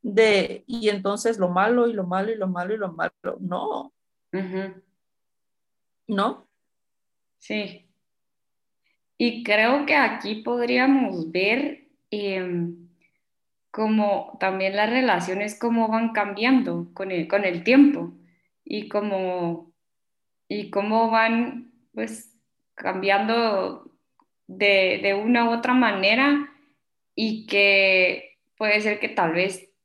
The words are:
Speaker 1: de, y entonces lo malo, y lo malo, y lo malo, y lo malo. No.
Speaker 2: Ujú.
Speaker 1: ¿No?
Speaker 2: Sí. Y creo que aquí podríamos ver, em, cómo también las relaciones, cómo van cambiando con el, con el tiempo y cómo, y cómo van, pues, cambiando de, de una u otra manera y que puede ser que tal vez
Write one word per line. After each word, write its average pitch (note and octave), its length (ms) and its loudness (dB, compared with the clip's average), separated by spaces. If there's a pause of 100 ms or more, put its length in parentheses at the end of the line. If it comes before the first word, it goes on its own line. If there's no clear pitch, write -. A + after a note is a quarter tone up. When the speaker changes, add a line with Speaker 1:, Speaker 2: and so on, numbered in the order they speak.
Speaker 1:
de, G#3 640 2
y A#3 240 -2
entonces G3+ 480 -2
lo F3+ 120 0
malo, A3+ 380 2
y A#3 60 -2
lo F#3+ 140 -4
malo, G3 240 -2
y A3+ 40 -4
lo G3 120 -4
malo, F3+ 260 -4
y A3 40 -6
lo G3 160 -6
malo. E3 180 -6 (280)
No. F#3 540 -8 (400)
Speaker 2:
Ujú. F#3+ 480 -8 (1300)
Speaker 1:
¿No? G#3+ 400 -2 (920)
Speaker 2:
Sí. G#3 480 -8 (1300)
Y A#3 260 -2
creo A3+ 420 2
que D4 100 2
aquí A3 480 0
podríamos A#3+ 880 0
ver, A3+ 560 -2 (220)
em, F#3 760 -6 (840)
cómo G#3+ 680 -2
también F#3+ 360 -2
las G#3+ 140 2
relaciones, G#3 720 0
cómo A#3 300 0
van A3+ 240 0
cambiando G3+ 800 0
con F#3+ 180 -8
el, E3+ 160 -2
con G3+ 180 2
el F3 180 -2
tiempo C4 500 6 (500)
y - 260 -8
cómo, F#3 840 -4 (760)
y G#3 240 -6
cómo G#3+ 400 0
van, A#3 600 0 (220)
pues, - 420 -10 (400)
cambiando G3 1160 0 (560)
de, F#3+ 560 2
de G3 100 2
una A#3 360 2
u A#3 40 0
otra A#3 200 0
manera B3 760 2 (640)
y A3 320 -4
que G3 920 2 (200)
puede G#3+ 240 0
ser G#3 180 -2
que - 100 -4
tal E3 240 0
vez F#3 360 -4 (140)